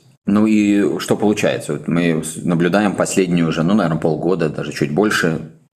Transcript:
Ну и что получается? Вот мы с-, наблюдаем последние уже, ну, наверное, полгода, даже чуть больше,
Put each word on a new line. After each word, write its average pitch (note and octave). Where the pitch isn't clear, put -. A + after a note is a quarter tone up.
Ну G#2
и G#2
что -
получается? G2+
Вот D2
мы E2
с-, -
наблюдаем F2
последние F2
уже, D#2+
ну, F#2
наверное, E2
полгода, D#2+
даже D2
чуть D2
больше, F2